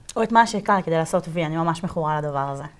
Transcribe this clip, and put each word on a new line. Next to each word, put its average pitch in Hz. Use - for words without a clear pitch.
או 220
את 220
מה 233
שקל 202
כדי 165
לעשות 165
וי, 165
אני 156
ממש 165
מכורה 156
לדבר 139
הזה. 139